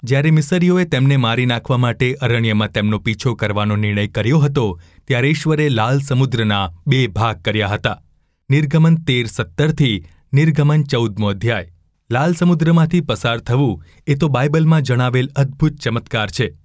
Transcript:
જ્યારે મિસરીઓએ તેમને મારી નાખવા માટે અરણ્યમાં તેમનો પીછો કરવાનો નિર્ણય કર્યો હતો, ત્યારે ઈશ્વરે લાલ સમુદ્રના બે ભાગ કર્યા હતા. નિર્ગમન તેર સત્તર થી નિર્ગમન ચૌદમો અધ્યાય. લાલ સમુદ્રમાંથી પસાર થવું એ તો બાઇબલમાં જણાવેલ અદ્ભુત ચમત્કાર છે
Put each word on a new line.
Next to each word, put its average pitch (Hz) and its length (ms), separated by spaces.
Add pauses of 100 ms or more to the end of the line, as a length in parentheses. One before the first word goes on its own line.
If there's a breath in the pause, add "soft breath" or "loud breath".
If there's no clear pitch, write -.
જ્યારે 139 260
મિસરીઓએ 180 540
તેમને 139 320
મારી 123 300
નાખવા 120 300
માટે 123 380
અરણ્યમાં 113 540
તેમનો 107 300
પીછો 113 360
કરવાનો 104 420
નિર્ણય 104 320
કર્યો 117 300
હતો, 139 420 (260 soft breath)
ત્યારે 127 220
ઈશ્વરે 156 400
લાલ 123 320
સમુદ્રના 113 720 (160)
બે 131 200
ભાગ 107 360
કર્યા 107 260
હતા. 104 340 (480)
નિર્ગમન 160 460
તેર 127 300
સત્તર 139 460
થી 120 320 (280 soft breath)
નિર્ગમન 151 500
ચૌદમો 113 440
અધ્યાય. 101 460 (380)
લાલ 147 240
સમુદ્રમાંથી 170 680
પસાર 117 400
થવું 120 440 (220 soft breath)
એ 143 80
તો 147 140
બાઇબલમાં 156 540
જણાવેલ 127 540
અદ્ભુત 143 360
ચમત્કાર 113 580
છે 101 340